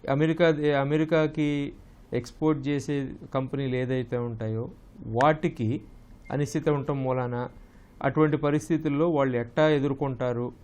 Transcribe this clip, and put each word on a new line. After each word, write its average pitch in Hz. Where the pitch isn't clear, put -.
అమెరికా, 160
అమెరికాకి 151
ఎక్స్‌పోర్ట్ 139
చేసే 143
కంపెనీలు 131
ఏదైతే 127
ఉంటాయో 113
వాటికి 131
అనిశ్చిత 147
ఉండటం 139
మూలాన 127
అటువంటి 151
పరిస్థితుల్లో 151
వాళ్ళు 139
ఎట్టా 120
ఎదుర్కొంటారు 127